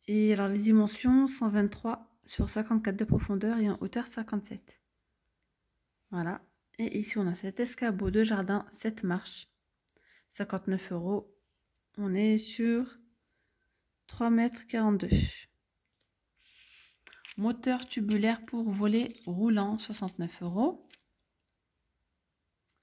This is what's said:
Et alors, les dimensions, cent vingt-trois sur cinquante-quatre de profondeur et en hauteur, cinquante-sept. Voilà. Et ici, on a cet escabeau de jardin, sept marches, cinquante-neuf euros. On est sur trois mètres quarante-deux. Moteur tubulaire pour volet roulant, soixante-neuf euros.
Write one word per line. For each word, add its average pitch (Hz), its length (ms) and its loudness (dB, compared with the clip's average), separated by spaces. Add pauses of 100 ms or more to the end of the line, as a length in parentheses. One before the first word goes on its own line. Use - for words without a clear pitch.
Et 214 260 4
alors, 196 140 0
les 202 120 0
dimensions, 220 680 6
cent 254 220 -2
vingt-trois 208 540 0 (240)
sur - 220 -2
cinquante-quatre 220 480 0
de 220 80 0
profondeur 214 520 0
et 208 120 2
en - 120 -2
hauteur, 233 260 -6
cinquante-sept. - 720 -10 (1300)
Voilà. 175 300 -4 (360)
Et 220 220 -4
ici, 214 180 -6
on 196 80 0
a 175 80 0
cet 190 260 -8
escabeau 208 520 -2
de 214 120 4
jardin, 202 500 0
sept 220 280 -6
marches, - 480 -4 (840)
cinquante-neuf 190 580 -4
euros. 185 420 -4 (640)
On 202 160 -2
est 214 240 4
sur 233 480 0 (1200)
trois 233 240 -2
mètres 233 380 2
quarante-deux. 214 420 0 (2250)
Moteur 247 500 -2
tubulaire 214 580 0
pour 226 240 -4
volet 208 460 0 (100)
roulant, 208 540 0
soixante-neuf 185 640 -8
euros. 202 440 -2 (2000)